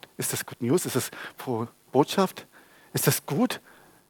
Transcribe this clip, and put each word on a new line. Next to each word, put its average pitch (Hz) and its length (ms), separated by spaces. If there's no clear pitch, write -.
Ist - 160
das - 120
Good - 160
News? 131 240
Ist 127 100
das - 160
frohe 117 300
Botschaft? - 560
Ist - 140
das - 180
gut? 196 360